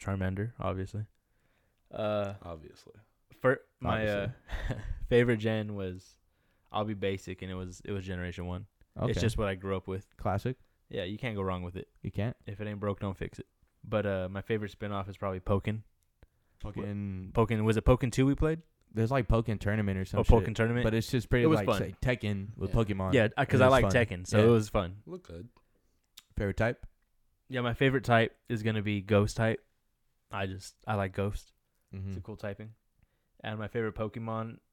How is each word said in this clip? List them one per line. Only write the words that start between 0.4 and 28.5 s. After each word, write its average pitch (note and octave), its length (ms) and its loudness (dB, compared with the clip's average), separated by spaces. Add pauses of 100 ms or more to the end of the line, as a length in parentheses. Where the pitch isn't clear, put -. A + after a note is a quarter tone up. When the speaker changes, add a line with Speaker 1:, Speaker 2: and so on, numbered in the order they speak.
Speaker 1:
obviously. F#2+ 460 -4 (880)
Uh, G#2 500 -2
Speaker 2:
Obviously. E2 520 -14 (460)
Speaker 1:
fir-, - 200 2 (200)
my, A2 280 0
Speaker 3:
Obviously. G2+ 240 0 (380)
Speaker 1:
uh, A#2+ 40 -4 (180)
<laughs> - 160 -6
favorite A#2+ 280 6
gen G#2+ 380 -2
was, F#2 420 -10 (560)
I'll G#2+ 140 -2
be G#2+ 80 -4
basic, F#2+ 480 -4
and F#2 80 -8
it F#2 40 -8
was, F#2 300 -10
it - 80 -6
was F#2+ 140 -4
Generation F2+ 400 -6
one. F2+ 200 -8 (320)
Speaker 3:
Okay. A#2 140 0
Speaker 1:
It's F2+ 80 0
just A2+ 180 0
what G#2+ 100 0
I F#2+ 60 -2
grew F#2+ 220 -4
up F#2 100 -8
with. F#2+ 200 -8 (100)
Speaker 3:
Classic. G2+ 400 -4 (320)
Speaker 1:
Yeah, G2 160 -6
you G2+ 140 -6
can't A#2 180 -6
go G2 60 -4
wrong F#2 200 -2
with F2 140 -10
it. - 120 -10 (140)
Speaker 3:
You G2+ 80 -6
can't. - 260 -4 (100)
Speaker 1:
If G#2 140 -12
it G#2+ 80 -6
ain't G#2 120 -8
broke, G2+ 200 -2
don't G2 160 -4
fix - 220 -10
it. - 80 -14 (400)
But, G#2+ 200 0
uh, F#2+ 240 -2
my G2 100 -6
favorite G#2 360 -4
spinoff G2+ 320 -6
is G2 80 -12
probably F#2+ 240 -4
Pokken. G#2 400 0 (840)
Speaker 3:
Pokken. G2+ 680 -6
Speaker 1:
Pokken, A2 320 2
was A2 120 4
it A2 80 0
Pokken B2+ 260 6
two C3+ 160 4
we C#3 80 4
played? D#3+ 260 0 (320)
Speaker 3:
There's, A2+ 180 0
like, C3 180 2
Pokken A2+ 300 2
Tournament G2+ 400 0
or F#2+ 60 -2
some A#2+ 160 0
Speaker 1:
Oh, - 20 2
Speaker 3:
shit. - 100 6
Speaker 1:
Pokken A2+ 220 4
Tournament? A#2+ 300 2
Speaker 3:
But A2 100 2
it's A2+ 160 0
just A#2+ 180 0
pretty, B2 160 4
Speaker 1:
It D#3+ 40 6
was D#3+ 100 6
Speaker 3:
like, - 80 0
Speaker 1:
fun. G#2 120 2
Speaker 3:
say, F#2 220 -4
Tekken G#2 560 -2
with F#2+ 140 -6
Speaker 2:
Yeah. - 60 0
Speaker 3:
Pokemon. F#2+ 360 0
Speaker 1:
Yeah, A2+ 240 6
uh, - 80 2
'cause G#2+ 160 4
Speaker 3:
It B2+ 40 10
Speaker 1:
I - 20 10
Speaker 3:
was B2+ 60 8
Speaker 1:
like C3 120 6
Speaker 3:
fun. G2 80 2
Speaker 1:
Tekken, G2 340 0
so G#2+ 120 2
Speaker 3:
Yeah. G#2+ 60 8
Speaker 1:
it A#2 60 8
was A2 180 4
fun. F#2+ 360 -2
Speaker 2:
Look F3 220 -14
good. F2 220 -14 (880)
Speaker 3:
Favorite G2+ 200 0
type? A#2 300 0 (640)
Speaker 1:
Yeah, B2+ 120 -2
my A#2+ 140 0
favorite C3 300 4
type A2+ 320 4 (120)
is A2+ 140 -2